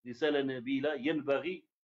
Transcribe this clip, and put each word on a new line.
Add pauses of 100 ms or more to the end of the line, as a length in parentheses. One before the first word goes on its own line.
رسالة
نبيلة،
ينبغي (300)